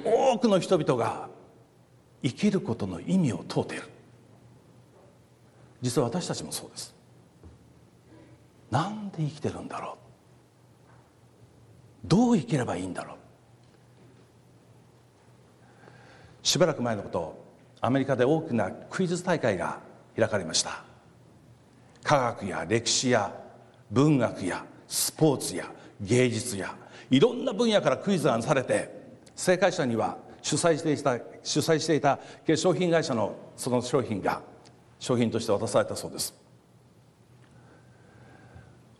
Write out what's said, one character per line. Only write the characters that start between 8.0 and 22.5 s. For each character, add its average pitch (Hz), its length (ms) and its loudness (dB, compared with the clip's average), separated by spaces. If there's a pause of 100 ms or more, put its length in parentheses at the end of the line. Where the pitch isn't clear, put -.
な 151 180 0
ん 208 220 -10
で - 80 -12
生 156 120 -2
き - 100 -14
て 110 100 -4
る 87 100 -8
ん - 80 -12
だ - 100 -10
ろ - 140 -10
う。 - 40 -18 (2000)
ど 220 260 4
う 240 60 6
生 160 80 0
き - 120 -2
れ 127 80 0
ば 92 120 -4
い 90 60 -6
い 92 40 -6
ん 90 60 -6
だ - 120 -10
ろ - 100 -16
う。 - 20 -18 (3250)
し - 160 2
ば 175 80 6
ら 156 80 2
く 131 80 -6
前 117 140 0
の 98 80 -6
こ - 40 -12
と、 - 360 -6 (360)
ア 107 80 0
メ 135 120 2
リ 131 60 -2
カ 135 100 0
で 123 80 4
大 151 180 4
き 123 120 -4
な 101 160 0
ク - 340 -6
イ - 20 0
ズ 170 160 -4
大 170 160 0
会 110 180 0
が - 220 -4 (380)
開 110 120 4
か 104 100 0
れ 92 60 -6
ま 80 100 -6
し - 100 0
た。 - 180 -10 (1200)
科 147 160 4
学 117 280 -2
や 85 220 -6